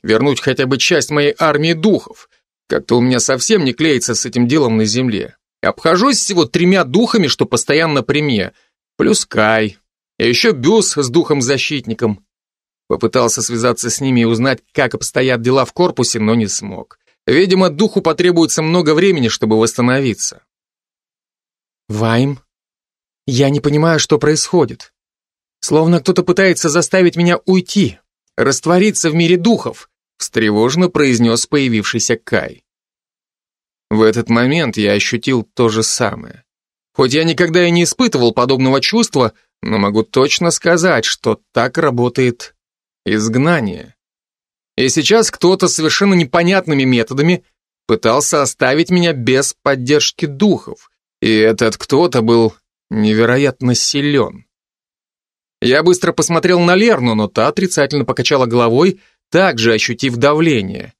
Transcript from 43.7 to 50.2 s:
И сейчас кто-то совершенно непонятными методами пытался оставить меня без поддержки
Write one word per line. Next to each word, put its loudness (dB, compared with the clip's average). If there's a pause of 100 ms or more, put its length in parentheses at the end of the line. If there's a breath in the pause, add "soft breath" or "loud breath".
И 0
сейчас 2
кто-то 0
совершенно 0
непонятными 0
методами 0 (440)
пытался 0
оставить 0
меня 2
без 0
поддержки 0